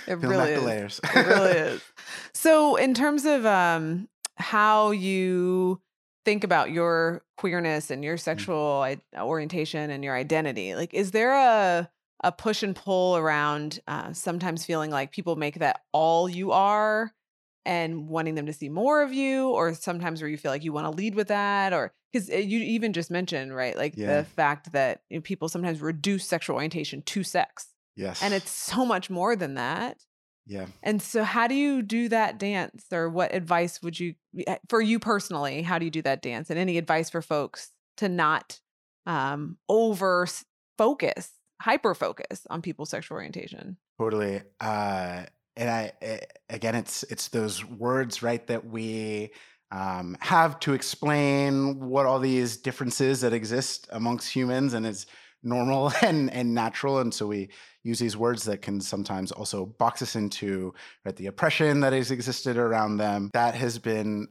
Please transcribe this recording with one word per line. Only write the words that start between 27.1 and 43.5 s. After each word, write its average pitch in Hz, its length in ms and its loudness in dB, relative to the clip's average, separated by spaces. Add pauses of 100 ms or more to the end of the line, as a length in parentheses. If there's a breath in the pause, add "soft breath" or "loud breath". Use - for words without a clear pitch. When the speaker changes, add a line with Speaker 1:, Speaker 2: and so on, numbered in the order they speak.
Speaker 1:
sex. - 460 -2 (260)
Speaker 2:
Yes. 98 280 -6
Speaker 1:
And 202 120 2
it's 190 160 -2
so - 340 -2
much 202 260 0
more 190 260 0
than 151 180 -4
that. 139 500 -4 (420)
Speaker 2:
Yeah. 95 200 -8 (160)
Speaker 1:
And 208 180 0
so 220 240 0
how 226 220 2
do 247 80 0
you 277 260 2
do 226 300 -2
that 220 280 0
dance, 196 540 -4
or 170 160 0
what 165 260 0
advice 175 460 0
would 170 180 -8
you, 175 160 -6 (320)
eh, - 120 -2 (100)
for 226 140 4
you 226 160 4
personally, 165 640 -2
how 170 160 0
do 170 80 -2
you 160 40 -2
do 156 120 -4
that 135 180 0
dance? 123 300 -6
And 160 80 -2
any 180 180 0
advice 165 320 2
for 165 140 -4
folks - 500 -4 (240)
to 202 140 -2
not, 156 500 0 (460)
um, 147 500 -4 (140)
over 190 540 4
s-, - 200 -8 (320)
focus, 220 540 0 (320)
hyper 233 320 2
focus - 560 -8
on 165 100 -8
people's 156 300 -10
sexual - 260 -8
orientation? - 600 -14 (200)